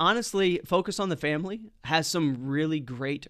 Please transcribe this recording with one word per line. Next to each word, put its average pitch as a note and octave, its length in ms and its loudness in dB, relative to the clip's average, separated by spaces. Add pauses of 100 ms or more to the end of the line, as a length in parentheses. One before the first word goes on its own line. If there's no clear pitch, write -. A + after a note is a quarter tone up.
honestly, F#3+ 640 2
Focus F#3 360 2
on F#3+ 80 0
the E3+ 80 0
Family F3 440 -2 (240)
has D#3+ 240 2
some C#3 380 0
really D3+ 340 0
great C3+ 500 -6